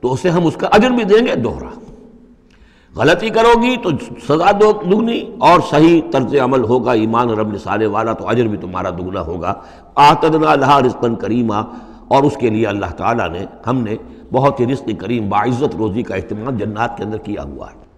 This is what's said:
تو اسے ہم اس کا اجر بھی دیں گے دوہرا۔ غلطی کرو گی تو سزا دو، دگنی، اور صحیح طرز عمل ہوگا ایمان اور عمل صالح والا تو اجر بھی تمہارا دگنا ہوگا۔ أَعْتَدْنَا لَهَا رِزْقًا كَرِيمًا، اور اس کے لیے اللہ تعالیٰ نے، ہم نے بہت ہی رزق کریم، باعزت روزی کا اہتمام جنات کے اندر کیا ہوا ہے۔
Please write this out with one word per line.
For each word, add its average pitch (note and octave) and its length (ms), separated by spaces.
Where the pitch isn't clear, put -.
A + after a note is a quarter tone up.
تو B2 120
اسے D#3 160
ہم E3 180
اس - 80
کا - 160
اجر G#3+ 180
بھی A#3+ 140
دیں G#3+ 240
گے - 80
دوہرا۔ G#2+ 340
غلطی F3 340
کرو A3+ 320
گی B3 160
تو F#3+ 120
سزا E3+ 240
دو، G#3 200
دگنی، G#3+ 500
اور E3 200
صحیح D#3+ 320
طرز C3 320
عمل B2+ 200
ہوگا A#2+ 280
ایمان A2+ 380
اور G#2+ 80
عمل G#2+ 200
صالح G#2 300
والا A2 260
تو G2 140
اجر A#2 200
بھی G#2 100
تمہارا F#2 320
دگنا F#2 320
ہوگا۔ E2+ 320
أَعْتَدْنَا D#3 580
لَهَا C#3 260
رِزْقًا A#2+ 340
كَرِيمًا، G#2+ 480
اور C3+ 160
اس C#3+ 140
کے A#2 120
لیے A2 180
اللہ G2+ 180
تعالیٰ G2 440
نے، F2 160
ہم B2+ 100
نے A2 180
بہت C3+ 280
ہی A#2+ 60
رزق B2+ 240
کریم، G#2+ 300
باعزت A#2 460
روزی G#2+ 280
کا G2 120
اہتمام G#2+ 420
جنات A2 400
کے G#2+ 60
اندر G#2+ 140
کیا G2+ 260
ہوا C#2 280
ہے۔ - 140